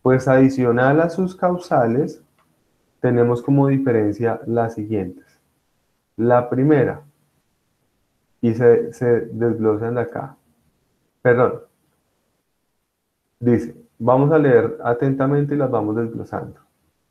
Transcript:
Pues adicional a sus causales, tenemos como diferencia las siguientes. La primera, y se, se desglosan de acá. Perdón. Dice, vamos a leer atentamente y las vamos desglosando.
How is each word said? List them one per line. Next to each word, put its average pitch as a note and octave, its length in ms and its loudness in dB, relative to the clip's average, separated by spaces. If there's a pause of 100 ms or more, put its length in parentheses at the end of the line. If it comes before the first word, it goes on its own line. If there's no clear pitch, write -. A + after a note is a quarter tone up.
Pues C3 260 2
adicional C3 720 2
a E3+ 100 0
sus F#3 260 -6
causales, D#3+ 840 -2 (800)
tenemos A#2+ 420 0
como C#3 280 2
diferencia A2+ 760 -2
las A2+ 300 -4
siguientes. G#2 500 -8 (920)
La A#2+ 320 2
primera, C3 520 0 (1400)
y A#2 120 0
se, A#2 400 4
se A#2+ 280 0
desglosan A2 760 -2
de A#2+ 60 -2
acá. - 360 -10 (840)
Perdón. A#2+ 400 2 (1800)
Dice, A#2+ 360 0 (220)
vamos C3 340 2
a D#3+ 60 2
leer C3 460 2
atentamente C#3 720 -2
y - 20 -4
las C3 140 -2
vamos G#2+ 240 -2
desglosando. A2+ 640 -8 (520)